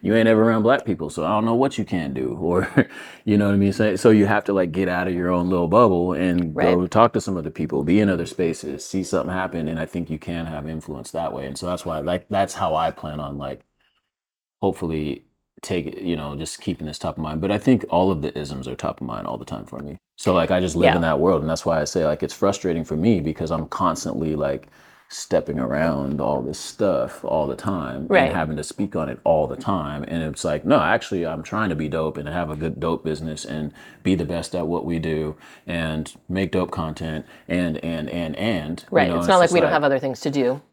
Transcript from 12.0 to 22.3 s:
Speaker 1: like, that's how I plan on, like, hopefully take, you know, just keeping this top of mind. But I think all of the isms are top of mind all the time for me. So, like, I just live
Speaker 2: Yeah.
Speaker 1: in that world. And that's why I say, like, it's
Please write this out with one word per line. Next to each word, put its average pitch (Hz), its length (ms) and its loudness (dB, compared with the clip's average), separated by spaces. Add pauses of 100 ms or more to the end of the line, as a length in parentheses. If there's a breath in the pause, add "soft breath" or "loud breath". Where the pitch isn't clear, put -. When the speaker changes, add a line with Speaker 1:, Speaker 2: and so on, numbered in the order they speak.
Speaker 1:
like, 87 300 -2
that's 98 260 0
how 80 200 0
I 80 160 0
plan 76 300 -10
on, 71 160 -8
like, 69 240 -10 (1000)
hopefully 80 640 -2 (400)
take, 80 360 -4
you 87 160 -2
know, 73 200 -8
just 73 260 -10
keeping 85 240 -6
this 76 140 -10
top - 180 -6
of 78 60 -4
mind. 78 180 -4
But 95 100 -2
I 104 60 0
think 123 320 4
all 95 220 4
of 80 100 0
the 73 160 -4
isms 69 300 -8
are 64 80 -8
top - 260 -6
of 65 60 -8
mind 53 180 -8
all - 140 -6
the - 60 -14
time - 200 -10
for - 140 -12
me. 73 180 -12 (180)
So, - 160 0
like, 87 200 4
I 92 80 4
just 90 160 0
live 85 160 6
Speaker 2:
Yeah. - 60 4
Speaker 1:
in 85 40 2
that 80 180 2
world. 80 220 4
And 78 80 -2
that's 80 160 -2
why 82 160 2
I - 40 0
say, 82 200 0
like, 76 160 0
it's 78 120 -6